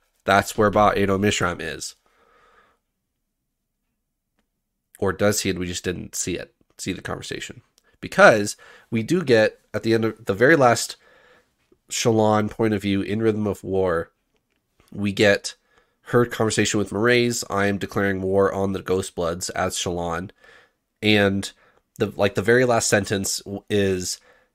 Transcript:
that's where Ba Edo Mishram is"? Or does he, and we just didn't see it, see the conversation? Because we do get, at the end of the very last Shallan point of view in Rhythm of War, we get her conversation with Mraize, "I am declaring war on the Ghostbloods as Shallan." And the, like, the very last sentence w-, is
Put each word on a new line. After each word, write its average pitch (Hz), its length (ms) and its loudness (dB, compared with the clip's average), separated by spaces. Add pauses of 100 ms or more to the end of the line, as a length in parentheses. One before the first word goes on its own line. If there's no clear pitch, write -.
(240)
that's 98 340 2
where 104 140 4
Ba 101 260 4
Edo 98 200 0
Mishram 92 440 0
is"? 78 340 -10 (3000)
Or 98 140 0
does 104 280 0
he, 101 80 -2
and 90 100 -4
we 90 80 -6
just 87 160 -8
didn't 85 320 -8
see 90 200 -6
it, - 180 -14 (240)
see - 160 -8
the 90 80 -10
conversation? - 600 -12 (380)
Because 117 560 4 (340)
we 113 140 -2
do 165 200 -2
get, 113 360 4 (140)
at 107 100 -6
the 113 100 2
end 113 120 2
of - 200 -6
the 104 80 -2
very 127 220 6
last 120 420 2 (920)
Shallan 107 600 2
point 113 240 -2
of 101 80 -2
view 98 200 0
in 104 200 -4
Rhythm 107 260 0
of 95 160 -4
War, 95 480 -2 (800)
we 101 200 -4
get 101 440 2 (520)
her 120 180 2
conversation 110 520 -2
with 101 140 -2
Mraize, 120 580 0
"I 98 180 0
am 98 100 -2
declaring 98 440 -4
war 95 320 2
on 98 200 -2
the 92 100 -8
Ghostbloods 90 680 -4
as - 260 -4
Shallan." 87 540 -6 (680)
And 101 500 2 (460)
the, 110 180 -2
like, 98 200 0
the 104 60 -2
very 117 240 4
last 117 240 0
sentence 98 500 -2
w-, 101 300 -10
is 95 500 -2 (360)